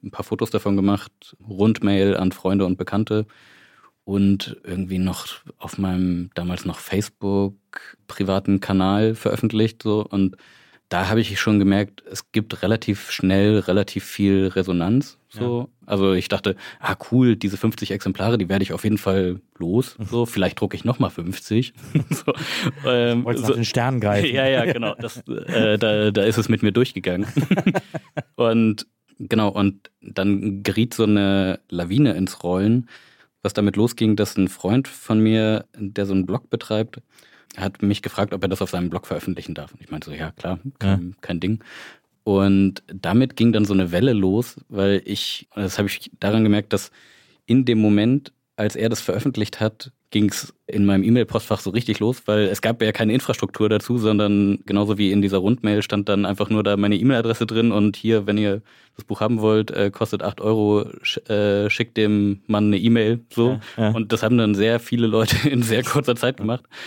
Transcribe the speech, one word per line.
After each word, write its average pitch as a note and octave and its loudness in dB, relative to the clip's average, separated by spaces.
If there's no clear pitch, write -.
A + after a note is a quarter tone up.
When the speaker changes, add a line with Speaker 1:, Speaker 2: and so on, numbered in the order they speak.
Speaker 1:
ein G2+ -12
paar - -10
Fotos A2 -6
davon G2+ -2
gemacht, - -2
Rundmail G2+ 2
an F#2+ 0
Freunde G2 0
und F#2 0
Bekannte G#2+ -2
und G2 0
irgendwie F#2 -6
noch F#2 -2
auf - -12
meinem F#2 -2
damals F2+ -6
noch F2 -8
Facebook G2 -2
privaten G2 0
Kanal G2 2
veröffentlicht. G#2+ -2
So. G#2+ -2
Und G2 -2
da F2+ -2
habe A2 2
ich G2+ -2
schon G#2+ 2
gemerkt, G2 2
es - -14
gibt - -4
relativ G#2+ -2
schnell G2+ 2
relativ F#2+ -2
viel G2 2
Resonanz. F#2 0
So. A#2+ -6
Speaker 2:
Ja. - -10
Speaker 1:
Also G2 2
ich F#2 0
dachte, G2 -2
"Ah - -4
cool, B2+ 6
diese G2+ -4
fünfzig - -4
Exemplare, F#2+ -2
die F#2 -2
werde G2 0
ich F#2+ -4
auf F#2 -8
jeden G#2+ 0
Fall F#2+ -2
los. G2 -2
Speaker 2:
Mhm. A2+ -10
Speaker 1:
So, A#2+ -2
vielleicht F#2 -2
drucke G2+ -4
ich - -12
nochmal A2+ 0
fünfzig." F#2+ -4
<laughs> - -2
So, D#3 -4
ähm, A#2+ 2
Speaker 2:
Wolltest A#2+ -2
Speaker 1:
so C3+ 0
Speaker 2:
nach A#2+ 2
den A#2 0
Sternen B2 -2
greifen. G#2 2
Speaker 1:
Ja, C3+ 0
ja, C3 2
genau. A#2 -2
Das, A#2 -12
äh, A2 0
da, G#2+ 2
da G#2 2
ist G#2+ 2
es A2 -2
mit A2+ 2
mir G#2 2
durchgegangen. F#2+ 0
<laughs> - -12
Und A2+ 2
genau, G#2+ 0
und G2 -2
dann G2 -2
geriet A2 0
so A2+ 2
eine G2 2
Lawine F#2+ 2
ins F2+ -4
Rollen, G#2 2
was - -4
damit G2+ 2
losging, A2 2
dass G#2 -2
ein F#2+ 2
Freund A#2 0
von - -2
mir, A2 2
der G2+ -6
so G2 -4
einen F#2+ 0
Blog F#2+ -6
betreibt, - -4
hat F#2+ -6
mich G2+ 0
gefragt, G2 -4
ob F#2+ -8
er G2 -2
das F2+ -4
auf F#2+ -4
seinem F2+ -4
Blog E2+ -8
veröffentlichen E2 -8
darf. D2 -14
Und - -20
ich - -20
meinte D#2+ -12
so, D2 -12
"Ja, E2 -10
klar, F#2 -8
kein, F#2 0
Speaker 2:
Ja. F#2 -18
Speaker 1:
kein E2+ -6
Ding." G2+ -2
Und G2 2
damit G2+ 0
ging A2+ 4
dann G#2+ 4
so G#2 0
eine F#2 2
Welle A2+ 2
los, G2+ 0
weil G2 2
ich, - -8
das G2 -4
habe G2+ 0
ich - -10
daran G#2+ 2
gemerkt, G#2 2
dass - -4
in C3 4
dem A#2+ 2
Moment, G#2+ 2
als G#2 -2
er A2+ 0
das A#2 -2
veröffentlicht A2 -4
hat, - -4
ging's - 0
in G2+ 0
meinem G2 4
E-Mail-Postfach A2+ 0
so G2 -6
richtig A2 -4
los, A#2+ -2
weil G#2+ 2
es G2 -2
gab A2+ 0
ja A2 2
keine G#2+ 0
Infrastruktur A2 -2
dazu, G#2+ 0
sondern G#2 2
genauso G2+ 0
wie G2 2
in G2+ 4
dieser G2 2
Rundmail G#2 0
stand G#2 -4
dann G2+ 2
einfach G2+ -2
nur G#2+ 2
da G2+ 2
meine G2+ 2
E-Mail-Adresse A2+ 2
drin A2+ 2
und G#2 2
hier, A2 0
wenn G#2 0
ihr G#2 0
das - -20
Buch - -6
haben A2 0
wollt, G#2+ 4
äh, G2+ 0
kostet G#2+ -4
acht - -6
Euro, G#2 2
sch-, - -6
äh, G#2 2
schickt - -4
dem G#2 2
Mann G#2 2
eine G2+ 2
E-Mail, A#2 2
so. A#2 0
Speaker 2:
Ja, A#2 0
ja. G#2+ 4
Speaker 1:
Und A2 -2
das A2+ 0
haben A2+ 4
dann G#2+ 2
sehr A2+ 2
viele A#2 -2
Leute A2 2
<laughs> - 2
in C3 0
sehr A2+ 0
kurzer B2 0
Zeit B2 -2
gemacht. A2 -4